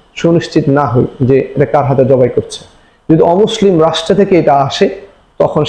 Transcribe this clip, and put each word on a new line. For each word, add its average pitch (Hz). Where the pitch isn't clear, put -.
সুনিশ্চিত 165
না 147
হই 127
যে 135
এটা 139
কার 143
হাতে 135
জবাই 123
করছে, -
যদি 160
অমুসলিম 196
রাষ্ট্র -
থেকে 196
এটা 151
আসে, -
তখন 151